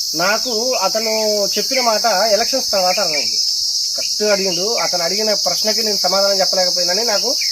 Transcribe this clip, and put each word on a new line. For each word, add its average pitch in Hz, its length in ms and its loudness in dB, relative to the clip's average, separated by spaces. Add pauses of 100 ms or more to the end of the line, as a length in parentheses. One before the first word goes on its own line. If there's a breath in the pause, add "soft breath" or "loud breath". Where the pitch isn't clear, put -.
(140)
నాకు 220 580 0
అతను 220 720 0 (140)
చెప్పిన 254 220 0
మాట 220 240 2 (280)
ఎలక్షన్స్ 226 380 0
తర్వాత 185 300 2
అర్థమైంది. 160 400 0 (560)
కరెక్ట్ - 260 -4
అడిగిండు, 196 520 0
అతను - 280 -2
అడిగిన 208 320 0
ప్రశ్నకి 196 480 0
నేను 214 140 0
సమాధానం 196 440 2
చెప్పలేకపోయినని 180 640 0
నాకు 220 300 0 (160)